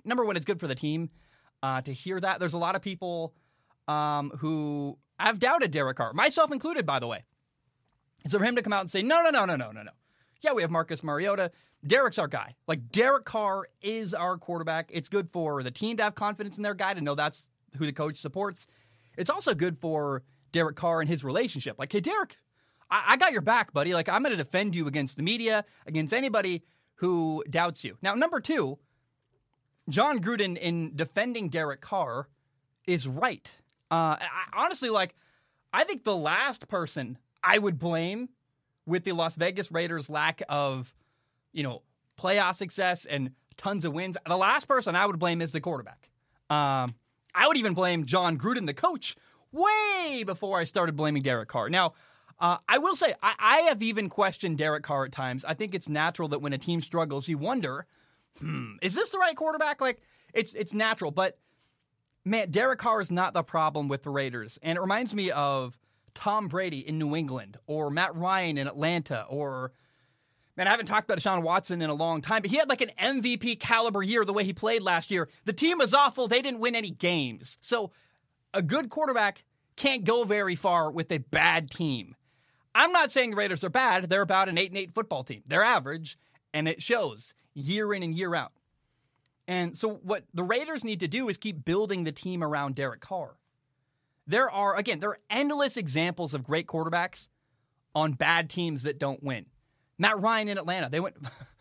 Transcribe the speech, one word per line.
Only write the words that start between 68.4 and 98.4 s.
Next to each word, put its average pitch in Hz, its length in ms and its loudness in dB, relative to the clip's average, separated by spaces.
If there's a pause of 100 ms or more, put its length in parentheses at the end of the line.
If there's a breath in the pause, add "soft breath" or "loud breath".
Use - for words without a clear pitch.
in 139 100 -2
Atlanta 147 640 -2
or, 131 420 -6 (840)
man, 185 100 0
I 202 40 6
haven't 226 160 2
talked 208 220 0
about 190 100 0
Deshaun 185 220 2
Watson 175 400 0
in 156 80 0
a 147 60 -2
long 160 260 0
time, 220 200 0
but 190 100 -4
he 269 60 2
had, 311 120 4
like, 262 120 0
an 233 180 0
M 247 220 0
V 240 160 0
P 233 180 -4
caliber 226 480 2
year 214 220 2
the 196 80 0
way 208 100 2
he 190 100 -4
played 220 300 0
last 175 260 0
year. 175 200 -2 (160 soft breath)
The 208 80 -2
team 330 260 2
was 226 140 4
awful. 269 340 4
They 247 160 2
didn't 254 160 -4
win 233 160 0
any 214 160 -4
games. 139 720 -2
So 220 300 -2 (640 soft breath)
a 196 80 0
good 226 280 0
quarterback 240 540 0 (320)
can't 269 280 0
go 233 200 4
very 202 320 0
far 170 360 2
with 160 200 -4
a 165 60 2
bad 156 540 2
team. 131 440 -4 (580)
I'm 311 180 6
not 330 180 4
saying 247 220 2
the 202 60 -4
Raiders 202 260 0
are 185 60 -2
bad. 190 400 2
They're 190 120 4
about 190 280 4
an 170 80 0
eight 190 120 4
and 190 80 -8
eight 190 160 -6
football 185 300 -4
team. 110 240 -12
They're 185 160 4
average, 160 540 0 (360 soft breath)
and 151 140 -2
it 165 140 -2
shows 156 520 -2 (200)
year 202 400 -2
in 185 100 -4
and 165 120 -4
year 180 200 -4
out. 139 180 -6 (920)
And 175 300 -4
so 220 120 -2
what 202 440 -4
the 175 100 -2
Raiders 254 400 -2
need 214 160 -4
to 175 80 -2
do 233 200 -2
is 196 100 -4
keep 175 280 -8
building 190 380 0
the 156 80 -4
team 180 320 -6
around 143 320 -2
Derek 131 260 -6
Carr. 180 340 -10 (920)
There 233 220 4
are, 196 260 2
again, 202 240 0
there 202 120 -2
are - 80 -10 (100)
endless 277 460 0
examples 165 580 -2
of 135 100 -6
great 156 240 -2
quarterbacks 165 600 -2 (680)
on 156 180 2
bad 160 360 4